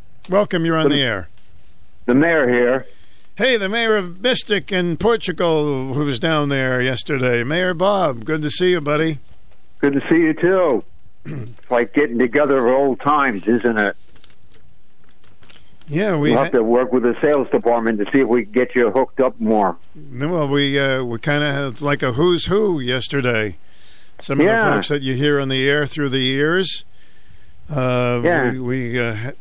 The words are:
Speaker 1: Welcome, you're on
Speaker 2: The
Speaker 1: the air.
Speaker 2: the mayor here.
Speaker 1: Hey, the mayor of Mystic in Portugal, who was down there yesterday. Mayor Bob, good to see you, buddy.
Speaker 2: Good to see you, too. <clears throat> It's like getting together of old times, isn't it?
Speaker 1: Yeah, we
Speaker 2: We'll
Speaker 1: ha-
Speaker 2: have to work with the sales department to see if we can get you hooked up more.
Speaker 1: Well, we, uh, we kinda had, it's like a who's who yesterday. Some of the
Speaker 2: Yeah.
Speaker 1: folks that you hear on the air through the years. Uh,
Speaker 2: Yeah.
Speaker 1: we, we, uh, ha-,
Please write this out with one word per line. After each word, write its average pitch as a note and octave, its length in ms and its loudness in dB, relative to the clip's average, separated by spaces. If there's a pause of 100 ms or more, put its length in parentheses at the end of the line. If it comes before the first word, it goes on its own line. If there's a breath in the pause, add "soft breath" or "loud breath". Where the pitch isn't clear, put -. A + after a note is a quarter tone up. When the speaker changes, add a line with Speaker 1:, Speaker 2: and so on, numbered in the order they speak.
(300)
Speaker 1:
Welcome, F#3+ 340 2
you're E3 140 2
on D#3 100 4
Speaker 2:
The D3 80 4
Speaker 1:
the C#3+ 60 2
air. G#2 260 -2 (760)
Speaker 2:
the B2 80 4
mayor D3+ 340 4
here. B2 380 2 (500 soft breath)
Speaker 1:
Hey, B3 200 2
the G3 120 -2
mayor A3 280 0
of F#3 260 -4
Mystic G#3+ 480 0
in F3 260 0
Portugal, D#3 960 0
who D3 100 0
was C3+ 160 -2
down D3+ 300 2
there C3 300 2
yesterday. B2+ 640 0
Mayor F3+ 320 0
Bob, E3+ 500 0
good D#3 180 -2
to D3+ 80 -2
see F3+ 200 2
you, F3+ 100 2
buddy. D3+ 380 0 (600)
Speaker 2:
Good C#3 140 4
to C3+ 140 0
see D#3+ 120 6
you, D#3 140 4
too. F3 500 2 (400)
<clears throat> - 20 -
It's B2+ 440 -10
like A#2+ 240 2
getting A#2+ 260 2
together C3+ 380 4 (100)
of B2+ 40 4
old C3+ 280 2
times, C3+ 480 2
isn't A2+ 320 2
it? G2+ 160 0 (1900)
Speaker 1:
Yeah, F3 300 0
we D3 140 2
Speaker 2:
We'll A#2 80 4
Speaker 1:
ha- C3+ 60 4
Speaker 2:
have C3 100 -2
to A#2+ 80 6
work A#2+ 300 2
with B2 100 4
the A#2 200 2
sales D3 280 2
department A#2 480 2
to G2+ 60 -2 (100)
see C3+ 80 6
if A#2+ 60 2
we A#2 160 2
can G2+ 80 -12
get B2 220 2
you A#2+ 160 4
hooked C3 300 0
up B2+ 180 0
more. G#2+ 380 2 (180)
Speaker 1:
Well, D3 540 -2
we, C#3 300 2
uh, C3+ 260 0
we A#2+ 140 -4
kinda D3 340 0
had, C#3 120 -2
it's B2 180 -8
like C#3+ 200 0
a C3 100 0
who's E3+ 340 2
who G3 340 2
yesterday. B2 800 -2 (600 soft breath)
Some C#3 220 -2
of D#3+ 60 6
the G#3 60 4
Speaker 2:
Yeah. A3 220 2
Speaker 1:
folks G2+ 140 0
that D3 140 0
you C3 120 -2
hear C#3+ 240 2
on C#3 100 -2
the C3 200 0
air D3 180 2
through C#3+ 220 -4
the C3 120 0
years. D3 640 0 (840 soft breath)
Uh, B2 540 0
Speaker 2:
Yeah. D3 280 2
Speaker 1:
we, C3 80 -6
we, B2 400 -4
uh, A#2 140 -2
ha-, A2+ 160 -8 (100)